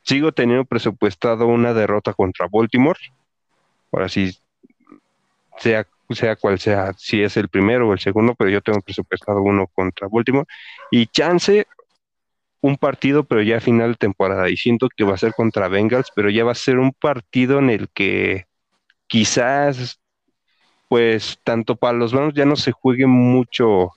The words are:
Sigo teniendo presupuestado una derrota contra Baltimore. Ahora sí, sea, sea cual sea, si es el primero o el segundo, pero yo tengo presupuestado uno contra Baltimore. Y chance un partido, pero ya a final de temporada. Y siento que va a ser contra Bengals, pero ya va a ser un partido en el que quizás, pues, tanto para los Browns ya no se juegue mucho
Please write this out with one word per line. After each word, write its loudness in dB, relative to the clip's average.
Sigo -2
teniendo 0
presupuestado -2
una 2
derrota -2
contra -2
Baltimore. 2
Ahora -2
sí, -4
sea, 0
sea -2
cual 0
sea, -2
si -2
es -2
el 0
primero 2
o 2
el -2
segundo, 0
pero 0
yo 0
tengo -2
presupuestado -4
uno 2
contra -6
Baltimore. 0
Y 2
chance 0
un 2
partido, 0
pero 0
ya 2
a -2
final 2
de -6
temporada. 0
Y -2
siento 0
que -2
va 0
a -4
ser -2
contra -2
Bengals, 0
pero 0
ya 0
va 0
a -4
ser 0
un 2
partido -2
en 2
el -2
que -4
quizás, -2
pues, 0
tanto -2
para 0
los -2
Browns 0
ya 0
no 2
se -2
juegue 0
mucho 2